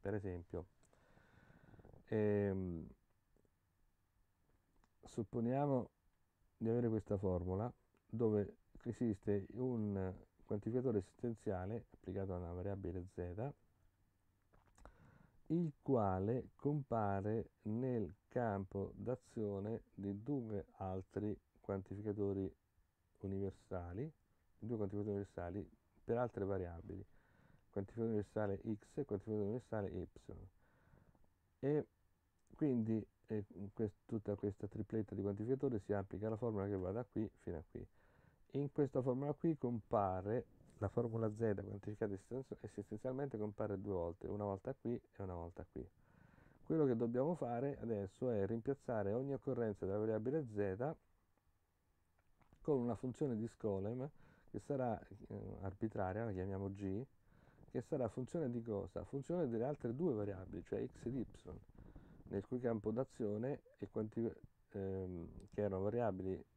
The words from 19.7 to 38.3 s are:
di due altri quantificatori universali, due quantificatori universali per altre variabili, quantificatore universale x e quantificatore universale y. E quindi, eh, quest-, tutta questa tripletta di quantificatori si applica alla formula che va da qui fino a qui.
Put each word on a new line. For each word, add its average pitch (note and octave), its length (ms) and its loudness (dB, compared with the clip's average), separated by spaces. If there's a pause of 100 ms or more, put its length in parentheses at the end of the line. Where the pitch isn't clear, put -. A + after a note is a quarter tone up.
di G2+ 300 -4
due A#2 420 -4 (120)
altri F#2+ 600 -4 (220)
quantificatori G2+ 920 0 (680)
universali, G2 920 -4 (480)
due A2+ 180 -2
quantificatori G#2 380 0
universali F#2+ 540 -4 (340)
per A#2 140 2
altre A#2 280 0
variabili, F#2 600 -4 (640)
quantificatore A2+ 440 0
universale G#2 440 2
x - 400 -4
e D3 80 0
quantificatore G#2+ 380 0
universale G#2+ 460 -2
y. F2+ 180 -4 (1500)
E C#3+ 280 2 (680)
quindi, A2 500 4 (220)
eh, G#2 180 -2 (280)
quest-, - 320 -2
tutta G#2 300 -2
questa G2+ 320 -4
tripletta G#2+ 480 -2
di G2+ 60 -2
quantificatori A2+ 580 0
si G2+ 140 0
applica G2 340 0
alla A2 100 0
formula G#2+ 300 0
che G2+ 100 2
va F#2 140 0
da A#2 120 -2
qui - 260 -2 (100)
fino F2 180 -4
a D#2 120 -8
qui. - 160 -10 (680)